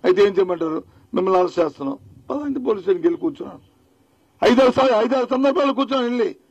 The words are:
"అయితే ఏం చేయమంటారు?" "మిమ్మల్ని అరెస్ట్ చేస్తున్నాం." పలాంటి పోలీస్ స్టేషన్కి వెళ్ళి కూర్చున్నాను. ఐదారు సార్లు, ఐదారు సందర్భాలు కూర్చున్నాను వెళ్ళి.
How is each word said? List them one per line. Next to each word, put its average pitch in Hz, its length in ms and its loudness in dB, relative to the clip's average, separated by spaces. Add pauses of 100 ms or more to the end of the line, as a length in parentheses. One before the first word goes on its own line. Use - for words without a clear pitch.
"అయితే 185 180 4
ఏం 202 120 4
చేయమంటారు?" 170 500 -2 (300)
"మిమ్మల్ని 185 260 2
అరెస్ట్ 175 200 0
చేస్తున్నాం." 147 380 -4 (320)
పలాంటి 285 300 -6
పోలీస్ 220 220 -2
స్టేషన్కి 175 260 0
వెళ్ళి 170 140 0
కూర్చున్నాను. - 480 -10 (720)
ఐదారు 247 280 4
సార్లు, 262 240 2
ఐదారు 240 340 0
సందర్భాలు 269 440 0
కూర్చున్నాను 254 340 -2
వెళ్ళి. 240 280 -2 (160)